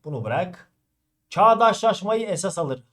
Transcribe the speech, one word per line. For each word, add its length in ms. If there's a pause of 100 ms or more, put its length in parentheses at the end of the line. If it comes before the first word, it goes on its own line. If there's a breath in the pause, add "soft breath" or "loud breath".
Bunu 200
bırak. 480 (580)
Çağdaşlaşmayı 960
esas 320
alır. 360